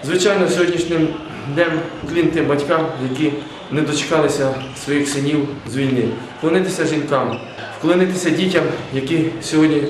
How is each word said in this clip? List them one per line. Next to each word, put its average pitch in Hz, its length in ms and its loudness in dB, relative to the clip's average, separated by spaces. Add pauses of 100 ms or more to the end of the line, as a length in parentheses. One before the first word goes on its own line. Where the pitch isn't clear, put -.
Звичайно, 185 460 2
сьогоднішнім 170 580 2 (460)
днем 165 180 2 (320)
вклін 160 240 0
тим 156 180 2
батькам, 151 400 2 (260)
які 143 220 0 (380)
не 143 100 0
дочекалися 143 760 0 (280)
своїх 143 260 0
синів 143 380 0 (240)
з 120 40 -6
війни. 127 340 2 (280)
Вклонитися 165 480 0
жінкам, 139 540 0 (400)
вклонитися 180 500 2
дітям, 170 340 2 (300)
які 156 320 0 (160)
сьогодні 156 480 4